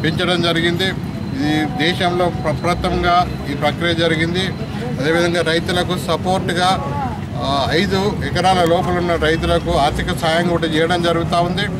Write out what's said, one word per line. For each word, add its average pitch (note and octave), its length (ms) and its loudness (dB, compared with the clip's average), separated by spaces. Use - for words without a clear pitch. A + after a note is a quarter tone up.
పెంచడం E3+ 380 0
జరిగింది. E3+ 420 2
ఇది D3+ 300 0
దేశంలో F3 600 0
ప్రప్రథమంగా F3 1000 0
ఈ - 20 -2
ప్రక్రియ D3+ 400 0
జరిగింది. E3 540 0
అదేవిధంగా E3+ 420 2
రైతులకు E3+ 560 0
సపోర్ట్గా, F3+ 720 0
ఆ, C3+ 340 0
ఐదు F#3+ 540 0
ఎకరాల F3 400 2
లోపల F3+ 260 2
ఉన్న F3 240 0
రైతులకు D#3+ 600 0
ఆర్థిక D#3 400 0
సాయం E3 300 0
కూడా E3 200 0
చేయడం E3 360 0
జరుగుతూ E3+ 380 2
ఉంది. F3 260 0